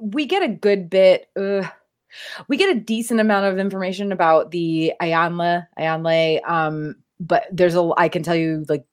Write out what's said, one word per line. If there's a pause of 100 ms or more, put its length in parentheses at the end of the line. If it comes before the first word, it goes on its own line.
we
get
a
good
bit,
uh, (800)
we
get
a
decent
amount
of
information
about
the
Ayanla, (120)
Ayanle,
um, (240)
but
there's
a,
I
can
tell
you,
like,